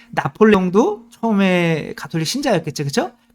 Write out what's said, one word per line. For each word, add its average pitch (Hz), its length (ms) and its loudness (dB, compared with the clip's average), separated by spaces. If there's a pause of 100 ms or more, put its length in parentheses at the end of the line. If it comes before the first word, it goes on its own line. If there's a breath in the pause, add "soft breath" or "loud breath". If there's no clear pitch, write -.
(120)
나폴레옹도 208 1000 2
처음에 185 840 0
가톨릭 160 320 -6
신자였겠죠, 165 560 -2
그쵸? 139 280 -4 (240 soft breath)